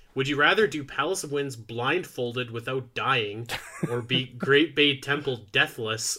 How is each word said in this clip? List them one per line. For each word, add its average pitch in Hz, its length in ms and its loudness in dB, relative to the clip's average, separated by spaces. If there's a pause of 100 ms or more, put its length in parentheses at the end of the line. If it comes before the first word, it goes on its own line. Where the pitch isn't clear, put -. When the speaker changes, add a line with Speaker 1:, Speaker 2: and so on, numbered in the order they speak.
(160)
Speaker 1:
"Would 131 120 0
you 143 80 0
rather 180 300 6
do 151 180 -2
Palace 160 400 -2
of 147 80 -10
Winds 139 240 -2
blindfolded 120 960 -4
without 120 460 -6
dying 113 520 0 (400)
or 120 140 -2
beat 127 380 -4
Speaker 2:
<laughs> - 0 -
Speaker 1:
Great 143 360 4
Bay 147 240 4
Temple 139 520 -4
deathless 113 680 -2